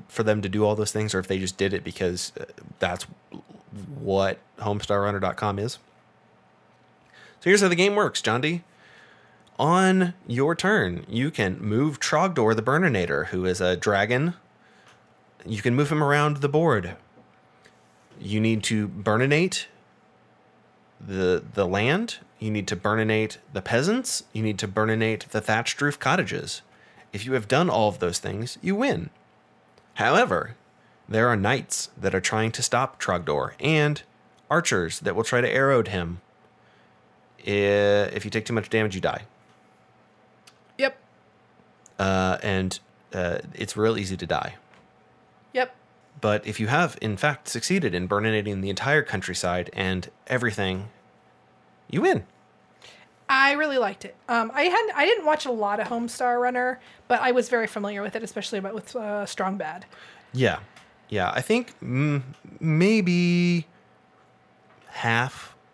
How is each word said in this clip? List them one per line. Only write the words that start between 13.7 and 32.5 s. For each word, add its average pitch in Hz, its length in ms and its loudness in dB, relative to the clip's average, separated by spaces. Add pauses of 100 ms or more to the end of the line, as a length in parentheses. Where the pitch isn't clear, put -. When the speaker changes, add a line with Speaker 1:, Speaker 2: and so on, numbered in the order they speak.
Speaker 1:
dragon. 107 560 2 (1120)
You 110 160 -6
can 120 140 2
move 143 180 2
him 151 100 2
around 147 360 2
the 143 100 0
board. 135 480 2 (1200)
You 104 220 -4
need 110 240 2
to 107 240 -2
burninate 135 800 0 (1300)
the, 90 540 0
the 98 140 2
land. 127 540 0 (180)
You 110 120 -6
need 104 180 -2
to 107 80 -2
burninate 110 600 0 (160)
the 98 80 -6
peasants. 180 720 -2
You 110 100 -4
need 107 180 -2
to 110 60 -2
burninate 110 600 0
the 107 140 -4
thatched 113 400 -2
roof 143 160 0
cottages. - 640 -2 (500)
If 104 140 -8
you 131 60 -4
have 113 160 -2
done 160 200 4
all 107 200 4
of 95 100 -2
those 87 200 -2
things, 101 440 -6
you 190 140 -2
win. 240 340 -2 (840)
However, 117 600 2 (520)
there 110 200 4
are 117 80 4
knights 104 600 0
that 95 180 -2
are 95 60 0
trying 110 320 0